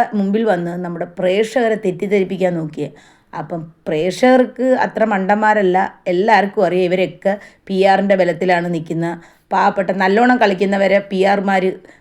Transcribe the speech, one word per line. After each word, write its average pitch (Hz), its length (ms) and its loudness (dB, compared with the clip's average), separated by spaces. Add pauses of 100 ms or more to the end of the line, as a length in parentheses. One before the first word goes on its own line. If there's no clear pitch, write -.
(140)
മുമ്പിൽ 202 300 0
വന്ന് 175 340 0
നമ്മുടെ 175 280 -8
പ്രേക്ഷകരെ 214 720 0
തെറ്റിദ്ധരിപ്പിക്കാൻ 185 760 -2
നോക്കിയേ. 156 360 -6 (440)
അപ്പം 165 400 -12 (100)
പ്രേക്ഷകർക്ക് 247 840 2 (140)
അത്ര 202 240 -2
മണ്ടന്മാരല്ല, 208 720 2 (300)
എല്ലാവർക്കും 196 580 2
അറിയാം 180 200 0
ഇവരൊക്കെ 185 480 -2 (320)
പി 190 180 -4
ആറിൻ്റെ 196 320 4
ബലത്തിലാണ് 175 580 0
നിൽക്കുന്ന. 165 340 -4 (440)
പാവപ്പെട്ട 196 400 0
നല്ലോണം 202 460 2
കളിക്കുന്നവരെ 196 640 2
പി 196 240 -6
ആർമാർ, 196 400 0 (380)